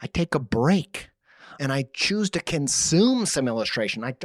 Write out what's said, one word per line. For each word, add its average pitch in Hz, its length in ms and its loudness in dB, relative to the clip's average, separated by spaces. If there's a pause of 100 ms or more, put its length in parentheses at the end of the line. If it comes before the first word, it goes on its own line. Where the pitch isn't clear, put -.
I - 60 -8
take - 280 -2
a 151 60 0
break 139 680 0 (520)
and 135 100 0
I 139 200 0
choose 202 380 0
to 165 100 -4
consume 190 840 2
some 139 220 0
illustration. 113 560 -2
I, 123 220 -6